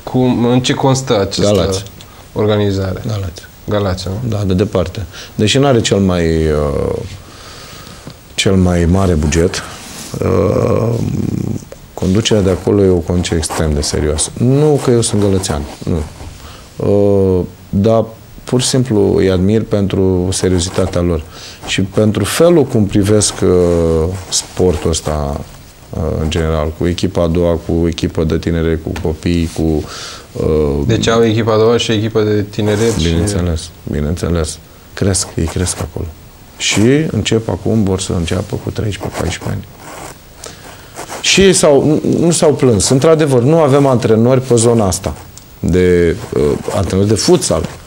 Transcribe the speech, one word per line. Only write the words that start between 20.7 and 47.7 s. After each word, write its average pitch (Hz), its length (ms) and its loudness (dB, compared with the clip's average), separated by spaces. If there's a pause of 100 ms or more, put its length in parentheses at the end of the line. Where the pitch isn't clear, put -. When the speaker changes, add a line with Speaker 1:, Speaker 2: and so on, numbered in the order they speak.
Speaker 2:
lor 85 220 0 (440)
și - 140 -2
pentru 104 420 0
felul 165 400 4
cum 117 220 0
privesc, 104 560 2
uh, 95 80 2 (800)
sportul - 600 -2
ăsta, 76 520 -4 (480)
uh, - 120 -6 (200)
în 80 80 -2
general, 80 480 -2
cu 82 100 -2
echipa 90 360 -2
a 85 40 0
doua, 85 400 0
cu 85 200 0
echipa 85 360 -2
de 80 140 0
tinere, 82 460 -2
cu - 80 -6 (100)
copii, 85 540 -2
cu... 80 280 0 (480)
Uh, 73 540 0
Speaker 1:
Deci 107 220 0
au 117 160 2
echipa 113 300 0
a 107 40 2
doua 113 200 4
și 113 140 -2
echipa 110 300 0
de 104 280 0
tineret 107 480 0
și 80 100 0
Speaker 2:
Bineînțeles, 85 600 -2 (220)
bineînțeles. 80 680 -2 (360)
Cresc, - 420 -2
ei - 100 -2
cresc - 360 -4
acolo. - 240 -8 (520)
Și 135 540 2
încep 107 380 -2
acum, 104 340 0
vor 95 160 0
să - 180 -6
înceapă 95 460 -4
cu 104 60 -6
treisprezece, - 520 -6
paisprezece - 280 -6
ani. 101 160 -6 (1600)
Și - 200 2
ei 190 120 6
s-au, 147 320 4
nu, 147 400 2
nu 175 60 4
s-au 156 220 4
plâns. 117 360 2
Într-adevăr, 139 520 4
nu 156 180 4
avem 143 260 4
antrenori 120 560 4
pe 127 140 2
zona 117 320 4
asta 85 260 -2 (460)
de, 87 560 4 (180)
uh, 65 80 0 (340)
antrenori 95 320 0
de 107 80 4
futsal. 95 500 0 (220)